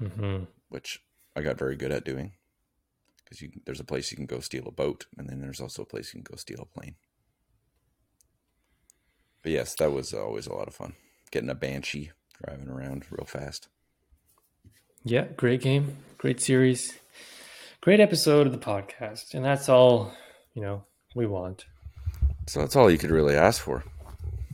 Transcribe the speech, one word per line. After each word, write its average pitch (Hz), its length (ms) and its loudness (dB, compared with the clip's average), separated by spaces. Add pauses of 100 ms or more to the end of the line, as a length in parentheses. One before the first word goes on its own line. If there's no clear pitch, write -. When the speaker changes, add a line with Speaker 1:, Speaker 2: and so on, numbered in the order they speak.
Speaker 1:
Mm-hmm. 98 440 -6 (260)
Speaker 2:
which - 320 -14 (340)
I 76 60 -6
got 69 160 -4
very 67 180 -4
good 65 160 -4
at 69 140 -4
doing. 67 260 -8 (960)
'Cause - 140 -20
you, 73 80 -18 (160)
there's 67 140 -10
a 67 40 -14
place 65 260 -6
you - 60 -12
can 69 80 -10
go 64 160 -8
steal 64 260 -10
a - 60 -14
boat, 71 320 -4 (140)
and 67 100 -12
then 67 140 -10
there's 67 180 -12
also 55 220 -12
a - 40 -16
place - 280 -14
you - 80 -16
can - 100 -20
go - 40 -16
steal - 260 -14
a - 20 -18
plane. - 300 -18 (2500)
But 80 100 -4
yes, 67 220 -4
that 76 180 0
was 67 220 -6
always 52 320 -8
a - 80 -10
lot 50 140 -8
of - 60 -18
fun. - 200 -14 (360)
Getting 62 200 -4
a 67 40 -6
Banshee, 69 580 -8 (300)
driving 69 280 -14
around 67 400 -10
real - 160 -10
fast. - 420 -12 (1400)
Speaker 1:
Yeah, 120 220 2 (100)
great 127 260 2
game, 139 340 0 (220)
great 135 220 -2
series, 127 520 4 (880)
great 202 200 8
episode 151 460 6
of 123 60 2
the 113 60 -6
podcast, 107 760 -8
and 131 100 -4
that's 139 240 0
all, 123 440 8 (420)
you 113 60 -8
know, 101 240 -6 (300)
we 120 120 -2
want. 92 400 -6 (800)
Speaker 2:
So - 140 -4
that's 143 160 0
all 117 140 10
you 82 80 8
could 73 140 -2
really 73 240 6
ask 95 260 6
for. 62 220 -4 (680)